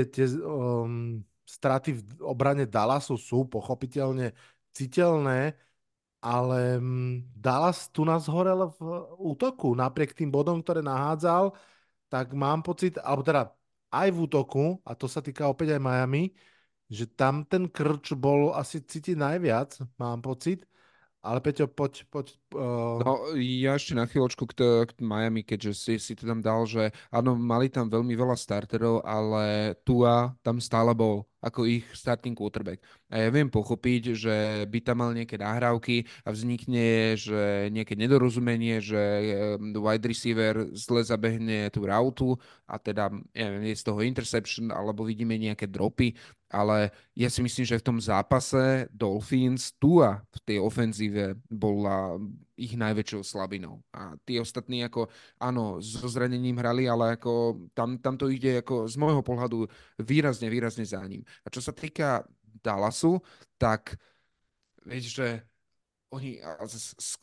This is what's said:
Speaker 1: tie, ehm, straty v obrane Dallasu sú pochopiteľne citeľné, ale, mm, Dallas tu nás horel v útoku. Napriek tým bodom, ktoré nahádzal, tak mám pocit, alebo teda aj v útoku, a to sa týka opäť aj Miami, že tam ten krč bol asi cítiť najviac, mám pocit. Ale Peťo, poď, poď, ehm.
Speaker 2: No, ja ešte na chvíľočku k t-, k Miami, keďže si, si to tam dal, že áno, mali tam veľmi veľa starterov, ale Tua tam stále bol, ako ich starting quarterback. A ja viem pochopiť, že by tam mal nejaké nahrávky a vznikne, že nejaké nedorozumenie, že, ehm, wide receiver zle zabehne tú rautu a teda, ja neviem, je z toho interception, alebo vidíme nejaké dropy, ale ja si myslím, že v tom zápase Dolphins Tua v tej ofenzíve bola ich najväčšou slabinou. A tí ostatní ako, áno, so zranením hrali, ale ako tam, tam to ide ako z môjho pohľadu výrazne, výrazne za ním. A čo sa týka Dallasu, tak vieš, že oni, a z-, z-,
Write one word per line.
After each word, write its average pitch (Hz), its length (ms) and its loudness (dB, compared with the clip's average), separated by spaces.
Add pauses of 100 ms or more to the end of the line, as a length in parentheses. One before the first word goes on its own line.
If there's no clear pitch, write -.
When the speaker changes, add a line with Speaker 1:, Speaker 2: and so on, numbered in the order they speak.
Speaker 1:
tie, 131 240 2
ehm, 120 880 -2 (240)
straty 135 480 0
v 104 320 -12
obrane 135 400 2
Dallasu 117 540 0
sú 131 260 0
pochopiteľne 127 880 -4 (400)
citeľné, 143 800 2 (720)
ale, 123 580 0
mm, 127 560 -4
Dallas 135 560 0
tu 156 80 0
nás 160 240 2
horel 185 540 2
v - 20 -14 (400)
útoku. 165 560 0
Napriek 131 400 0
tým 147 160 -2
bodom, 160 300 2
ktoré 165 180 -2
nahádzal, 160 720 0 (560)
tak 131 240 -4
mám 143 320 0
pocit, 175 320 -2
alebo 139 240 -2
teda 143 320 2 (400)
aj 180 160 4
v 175 80 2
útoku, 156 640 0
a - 160 -12
to - 80 -8
sa 143 160 -6
týka 143 240 -4
opäť 147 320 0
aj 135 60 -2
Miami, 131 500 2 (560)
že 113 160 -6
tam 139 400 0
ten 185 240 0
krč 151 480 -2
bol 143 400 4
asi 147 240 -6
cítiť 165 320 -6
najviac, 147 640 0 (240)
mám 117 240 -6
pocit. 170 400 -4 (600)
Ale 120 160 -2
Peťo, 147 240 0
poď, 139 480 -4
poď, 139 240 -10 (160)
ehm. 120 480 -2
Speaker 2:
No, 131 320 0
ja 127 400 0
ešte 143 240 -2
na 117 80 2
chvíľočku 127 400 0
k - 80 -8
t-, 120 400 4
k - 80 -14
Miami, 110 400 0
keďže 104 320 -4
si, 113 240 -2
si 110 160 -8
to - 160 -16
tam 113 80 -2
dal, 110 320 0
že 110 240 0 (160)
áno, 123 240 4
mali 120 320 2
tam 127 240 0
veľmi 117 240 0
veľa 123 240 0
starterov, 110 640 0
ale 107 800 0
Tua 120 640 4
tam 120 160 0
stále 117 320 4
bol, 110 320 2 (200)
ako 117 240 0
ich 117 240 0
starting 120 400 -4
quarterback. 101 480 -6 (320)
A 110 80 0
ja 113 80 4
viem 143 160 4
pochopiť, 117 720 0
že 110 180 0 (300)
by 110 160 -2
tam 120 240 0
mal 117 80 0
nejaké 117 240 -6
nahrávky 117 640 0 (240)
a 110 80 -4
vznikne, 113 800 2
že 104 560 0
nejaké 110 240 -4
nedorozumenie, 117 880 2
že, 104 200 0 (520)
ehm, 104 240 -6
wide 110 320 2
receiver 110 640 0
zle 117 320 0
zabehne 113 640 -2
tú 101 160 -4
rautu 127 480 2 (320)
a - 160 -10
teda, 104 320 -2 (240)
ja 113 160 -2
neviem, 107 160 -4
je 107 80 -4
z - 80 -10
toho 104 160 0
interception, 117 720 -2
alebo 104 320 -4
vidíme 113 320 -2
nejaké 107 320 -4
dropy, 110 480 0 (320)
ale 104 400 2 (240)
ja 120 160 0
si 123 140 -2
myslím, 123 240 -2
že 113 140 0
v - 120 -8
tom 117 80 0
zápase 131 920 2
Dolphins 117 840 0
Tua 135 460 6 (100)
v - 120 -14
tej 104 160 0
ofenzíve 107 720 0 (160)
bola 98 640 0 (400)
ich 117 240 -8
najväčšou 107 460 -2
slabinou. 95 640 -8
A 87 320 -14
tí 120 160 -4
ostatní 120 480 -6
ako, 117 240 -4 (320)
áno, 110 400 -2
so 110 240 -8
zranením 123 480 -2
hrali, 120 320 0
ale 117 320 2
ako 117 400 0 (160)
tam, 120 240 -2
tam 131 160 -2
to 135 160 0
ide 127 320 0
ako 117 240 -2
z 117 80 -8
môjho 151 240 2
pohľadu 120 480 -2 (320)
výrazne, 120 480 2
výrazne 113 400 -2
za 98 160 -8
ním. 98 220 -14 (180)
A - 80 -16
čo 127 80 -10
sa - 160 -8
týka 147 480 -2 (400)
Dallasu, 113 560 2 (400)
tak 110 400 0 (880)
vieš, 123 320 -8
že 123 80 0 (880)
oni, 127 240 -10
a 80 240 -12
z-, 113 320 -12
z-, - 280 -10